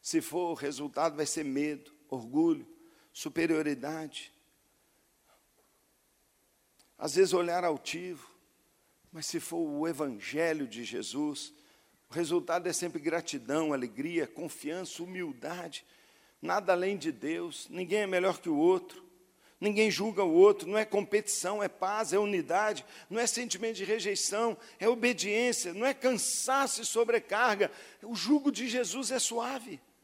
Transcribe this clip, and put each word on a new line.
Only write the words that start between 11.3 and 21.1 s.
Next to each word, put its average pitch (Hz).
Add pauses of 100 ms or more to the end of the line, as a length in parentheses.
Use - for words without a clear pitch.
o -
resultado 170
é 175
sempre 170
gratidão, 151
alegria, 139
confiança, 165
humildade. 175 (560)
Nada 180
além 190
de 156
Deus, 156
ninguém 180
é 208
melhor 185
que -
o 147
outro. 180 (540)
Ninguém 208
julga 196
o 170
outro, 190
não 208
é 214
competição, 208